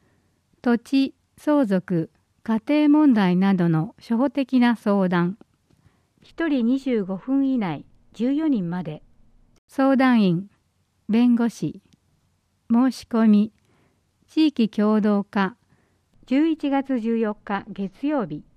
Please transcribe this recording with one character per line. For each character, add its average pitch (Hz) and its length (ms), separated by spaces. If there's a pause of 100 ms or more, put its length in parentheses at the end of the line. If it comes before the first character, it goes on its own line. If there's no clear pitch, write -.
(600)
土 240 160
地、 269 360 (240)
相 294 280
続、 185 440 (340)
家 226 220
庭 302 240
問 294 240
題 185 240
な 196 160
ど 175 160
の 160 300
初 233 180
歩 277 120
的 262 300
な 240 160
相 202 320
談。 180 300 (840)
一 - 260
人 269 180
二 254 120
十 247 260
五 190 140
分 269 300
以 262 100
内、 170 280 (280)
十 247 200
四 311 160
人 196 200
ま 180 140
で。 156 180 (640)
相 269 280
談 247 280
員、 185 260 (580)
弁 240 280
護 233 120
士。 - 340 (920)
申 240 200
し - 180
込 226 180
み、 208 260 (760)
地 311 200
域 240 220
共 214 300
同 202 240
課。 202 340 (680)
十 285 220
一 302 220
月 269 300
十 226 180
四 214 180
日 196 320
月 196 400
曜 285 180
日。 151 180 (140)